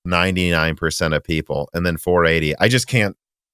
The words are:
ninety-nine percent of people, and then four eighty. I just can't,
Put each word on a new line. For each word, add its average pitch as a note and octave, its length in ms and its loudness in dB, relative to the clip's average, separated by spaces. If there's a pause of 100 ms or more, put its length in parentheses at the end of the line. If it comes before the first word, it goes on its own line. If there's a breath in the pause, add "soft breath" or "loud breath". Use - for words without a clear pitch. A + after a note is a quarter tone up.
ninety-nine F2 720 0
percent D#2+ 360 -2
of D2 120 -2
people, D2+ 480 -4
and E2+ 120 -2
then E2+ 120 -2
four F2 280 2
eighty. D#2+ 320 0
I G#2+ 120 4
just B2 180 0
can't, G#2 300 0 (360)